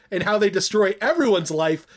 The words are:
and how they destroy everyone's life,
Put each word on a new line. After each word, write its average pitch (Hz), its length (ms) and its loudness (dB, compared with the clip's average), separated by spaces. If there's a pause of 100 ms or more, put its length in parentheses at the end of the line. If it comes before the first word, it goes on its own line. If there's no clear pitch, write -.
(120)
and 180 120 -4
how 214 140 0
they 208 140 2
destroy 202 500 0
everyone's 226 500 0
life, 160 340 -2 (120)